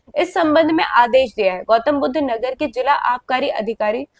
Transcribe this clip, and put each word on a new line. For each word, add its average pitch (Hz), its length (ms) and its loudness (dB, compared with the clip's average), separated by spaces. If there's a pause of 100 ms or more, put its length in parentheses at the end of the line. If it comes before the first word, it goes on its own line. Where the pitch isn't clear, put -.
(180)
इस 359 160 -2
संबंध 320 380 2
में 330 120 2
आदेश 240 520 2
दिया 190 180 0
है। 185 100 -10
गौतम 233 360 2
बुद्ध 269 180 -2
नगर 254 380 -4
के 302 120 -4
जिला 254 260 -2
आबकारी 254 580 -2
अधिकारी 220 560 -4 (120)